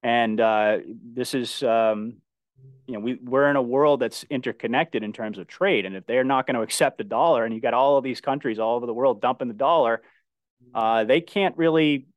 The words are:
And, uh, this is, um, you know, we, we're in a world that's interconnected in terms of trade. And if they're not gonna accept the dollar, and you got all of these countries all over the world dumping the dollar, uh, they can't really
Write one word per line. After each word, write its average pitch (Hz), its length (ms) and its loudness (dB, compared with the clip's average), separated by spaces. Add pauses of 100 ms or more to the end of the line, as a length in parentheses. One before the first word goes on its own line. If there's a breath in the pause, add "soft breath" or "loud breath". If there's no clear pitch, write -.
And, 117 360 0
uh, 107 380 2 (100)
this 117 460 -10
is, 123 280 -4
um, 113 600 0 (680)
you 127 60 -10
know, 107 60 -8
we, 120 160 -4
we're 131 340 2
in 143 60 2
a 139 60 2
world 135 380 2
that's 117 260 -4
interconnected 123 760 -4
in 107 100 -8
terms 107 240 -8
of 90 100 -14
trade. 165 380 0
And 95 100 -10
if 95 100 -12
they're 127 180 0
not 131 240 0
gonna 123 140 -2
accept 113 380 0
the 110 40 -6
dollar, 117 420 2
and 113 80 -4
you 110 80 -8
got 120 120 0
all 139 240 4
of 131 60 0
these 127 180 -6
countries 135 380 -4
all 113 160 0
over 120 100 -4
the 120 80 -6
world 120 280 0
dumping 123 260 -2
the 117 60 -8
dollar, 131 480 0 (760 soft breath)
uh, 113 280 2
they 135 180 2
can't 190 360 -2
really 160 480 2 (120)